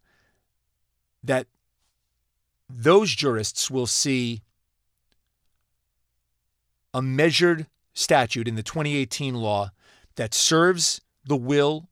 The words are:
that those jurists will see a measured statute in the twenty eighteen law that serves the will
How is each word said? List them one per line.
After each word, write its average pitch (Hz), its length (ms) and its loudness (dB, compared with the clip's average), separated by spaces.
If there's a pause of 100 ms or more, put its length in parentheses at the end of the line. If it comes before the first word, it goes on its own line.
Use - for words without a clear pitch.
(1200)
that 127 240 -2 (1200)
those 156 460 4
jurists 117 560 -4
will 127 160 -2
see 123 560 -2 (2500)
a 127 80 -4
measured 160 640 2 (280)
statute 120 540 0
in 117 60 -4
the 110 80 -6
twenty 147 340 -4
eighteen 135 380 -4
law 104 360 -2 (460)
that 117 180 -6
serves 165 640 2 (240)
the 143 120 0
will 143 560 0